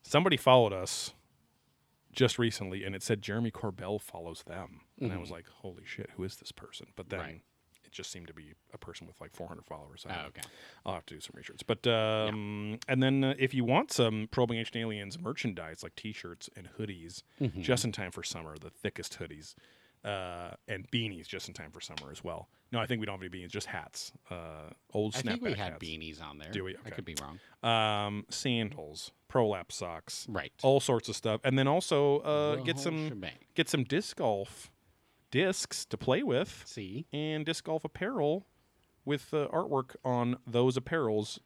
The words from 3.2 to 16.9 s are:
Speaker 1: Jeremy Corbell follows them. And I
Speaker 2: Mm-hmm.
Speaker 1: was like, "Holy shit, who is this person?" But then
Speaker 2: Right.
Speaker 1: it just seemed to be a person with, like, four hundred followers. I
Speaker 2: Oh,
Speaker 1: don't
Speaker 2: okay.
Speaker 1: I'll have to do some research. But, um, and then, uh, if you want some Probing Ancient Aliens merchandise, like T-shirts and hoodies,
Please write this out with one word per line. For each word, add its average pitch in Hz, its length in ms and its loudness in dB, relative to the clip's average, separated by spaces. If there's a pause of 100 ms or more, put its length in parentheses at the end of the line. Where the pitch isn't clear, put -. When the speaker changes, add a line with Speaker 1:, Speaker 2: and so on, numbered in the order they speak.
Speaker 1:
Jeremy 110 300 0
Corbell 98 500 -4
follows 85 420 -12
them. 82 380 -12 (180)
And 117 120 -2
I 92 40 -2
Speaker 2:
Mm-hmm. 87 60 -4
Speaker 1:
was 87 100 -10
like, 85 160 -14
"Holy - 380 -14
shit, - 300 -10
who 92 80 -6
is 95 140 -8
this - 140 -16
person?" - 440 -16
But 92 140 -12
then 95 100 -2
Speaker 2:
Right. 80 220 -8 (440)
Speaker 1:
it - 60 -20
just - 200 -10
seemed 85 160 -12
to 80 60 -16
be 78 200 -18 (200)
a - 40 -16
person 85 300 -14
with, - 140 -20
like, 87 120 -16
four 85 140 -10
hundred 82 180 -14
followers. 73 420 -14
I 95 40 -8
Speaker 2:
Oh, 92 60 -4
Speaker 1:
don't 76 100 -6
Speaker 2:
okay. - 140 -14 (440)
Speaker 1:
I'll 95 100 -2
have 80 120 -10
to 76 80 -14
do 76 60 -14
some - 140 -12
research. - 300 -14
But, 120 220 0
um, 107 1000 0
and 131 140 4
then, 135 220 6
uh, 135 160 2
if 131 140 4
you 127 100 2
want 143 280 4
some 110 400 4
Probing 117 280 4
Ancient 117 160 -6
Aliens 107 440 -4
merchandise, 92 600 -4
like 90 140 -12
T-shirts - 600 -10
and 90 220 -14
hoodies, 92 460 -8 (160)